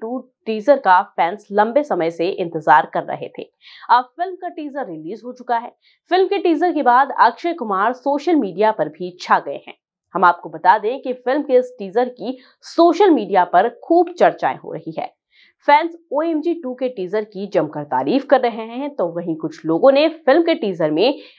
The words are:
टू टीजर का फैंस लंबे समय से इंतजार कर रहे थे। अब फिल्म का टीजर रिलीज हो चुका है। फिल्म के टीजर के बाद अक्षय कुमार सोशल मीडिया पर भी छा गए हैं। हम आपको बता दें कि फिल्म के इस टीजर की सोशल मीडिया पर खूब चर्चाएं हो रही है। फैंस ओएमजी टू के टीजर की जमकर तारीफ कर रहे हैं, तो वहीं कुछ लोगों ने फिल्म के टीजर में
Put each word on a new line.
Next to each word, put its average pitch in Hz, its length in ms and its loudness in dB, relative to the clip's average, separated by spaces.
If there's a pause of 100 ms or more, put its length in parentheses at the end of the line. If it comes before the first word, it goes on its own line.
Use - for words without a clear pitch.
टू 247 280 -10 (160)
टीजर 220 320 0
का 190 240 4
फैंस 202 500 -4
लंबे 226 320 2
समय 175 280 -2
से 165 180 -4
इंतजार 165 560 2
कर - 180 -6
रहे 135 340 -8
थे। - 60 -14 (460)
अब 247 160 4
फिल्म 359 300 -10
का 359 140 -12
टीजर 294 360 -10
रिलीज 175 400 -12
हो 247 80 -12
चुका 247 240 -4
है। 233 180 -10 (340)
फिल्म 370 180 2
के 392 100 -2
टीजर 330 360 0
के 285 100 -2
बाद 247 360 4
अक्षय 330 340 2
कुमार 220 400 -2
सोशल 294 420 -2
मीडिया 208 360 2
पर 156 180 -4
भी 180 320 -12
छा 190 180 2
गए 139 280 -10
हैं। - 100 -20 (360)
हम 185 100 2
आपको 175 260 2
बता 180 280 2
दें 240 240 -4
कि 254 120 -6
फिल्म 262 300 -2
के 285 100 -2
इस 247 260 2
टीजर 208 300 -2
की 247 280 -10 (240)
सोशल 339 480 4
मीडिया 196 360 2
पर 190 240 2
खूब 339 400 0
चर्चाएं 160 480 0
हो - 160 -14
रही 160 260 -12
है। - 220 -12 (440)
फैंस 330 320 2 (140)
ओएमजी 330 420 -2
टू 269 200 -8
के 254 160 -4
टीजर 202 340 -4
की 202 240 -10
जमकर 151 360 -2
तारीफ 143 420 -2
कर 269 160 4
रहे 226 240 -4
हैं, 269 300 -10
तो 180 120 -2
वहीं 170 280 -8
कुछ 156 300 -10
लोगों 170 260 4
ने 294 180 2
फिल्म 320 320 2
के 330 140 0
टीजर 170 360 -4
में 214 280 0 (200)